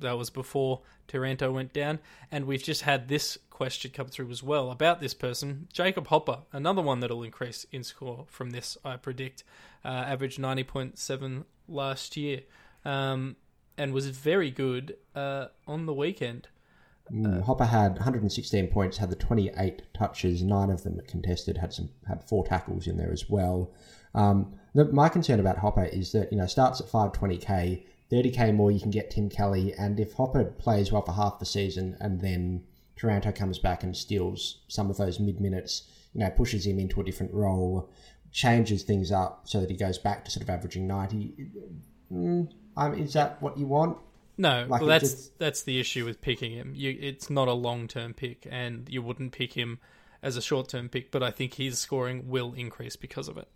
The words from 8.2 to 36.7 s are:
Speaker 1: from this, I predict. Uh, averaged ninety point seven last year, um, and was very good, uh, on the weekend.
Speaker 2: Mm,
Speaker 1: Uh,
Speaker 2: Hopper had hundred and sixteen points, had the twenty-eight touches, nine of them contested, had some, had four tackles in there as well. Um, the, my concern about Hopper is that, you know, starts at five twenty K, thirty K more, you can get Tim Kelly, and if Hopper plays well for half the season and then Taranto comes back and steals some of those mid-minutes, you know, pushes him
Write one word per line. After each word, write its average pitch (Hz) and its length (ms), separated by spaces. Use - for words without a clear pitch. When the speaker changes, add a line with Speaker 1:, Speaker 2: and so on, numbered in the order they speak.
Speaker 1:
from 123 220
this, - 320
I 127 140
predict. 131 460
Uh, - 40
averaged 131 500
ninety 131 240
point - 360
seven 135 460
last 139 480
year, 143 240
um, 135 540
and 139 160
was 135 160
very 147 420
good, 131 460
uh, 139 300
on 160 200
the 156 80
weekend. 139 560
Speaker 2:
Mm, 107 280
Speaker 1:
Uh, 92 40
Speaker 2:
Hopper 123 220
had 104 340
hundred 123 220
and 104 100
sixteen 98 360
points, 95 300
had 92 120
the 95 60
twenty-eight 95 640
touches, 90 500
nine 98 260
of 92 140
them 85 240
contested, 87 500
had 85 160
some, 85 160
had 90 200
four 98 180
tackles 90 420
in 90 100
there 82 160
as - 160
well. 90 420
Um, 101 420
the, 147 100
my 147 240
concern 143 300
about 95 180
Hopper 101 280
is 90 260
that, 101 200
you 107 60
know, 92 80
starts 131 360
at - 80
five 104 240
twenty 92 240
K, 92 480
thirty 120 220
K 120 200
more, 104 200
you 101 80
can 104 120
get 107 200
Tim 104 180
Kelly, 98 440
and 101 260
if 107 140
Hopper 131 320
plays 101 460
well 104 100
for 82 120
half 101 260
the 98 60
season 92 540
and 95 220
then 90 420
Taranto 104 340
comes 95 260
back 90 260
and 92 140
steals 98 680
some 101 240
of 92 60
those 95 220
mid-minutes, 98 640
you 110 60
know, 98 100
pushes 104 380
him 95 100